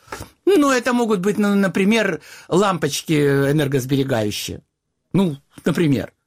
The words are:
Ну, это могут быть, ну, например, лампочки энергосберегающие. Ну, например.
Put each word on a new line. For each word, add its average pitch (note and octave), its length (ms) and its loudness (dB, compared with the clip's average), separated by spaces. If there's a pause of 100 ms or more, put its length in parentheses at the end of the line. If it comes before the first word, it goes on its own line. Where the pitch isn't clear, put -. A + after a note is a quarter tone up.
(460)
Ну, D4+ 240 4
это B3+ 220 0
могут A3 280 0
быть, G3+ 180 0
ну, G#3 160 2
например, G3 680 0 (280)
лампочки E3 640 0 (380)
энергосберегающие. C3 1080 -2 (520)
Ну, E3 240 0 (280)
например. D#3 480 -2 (140)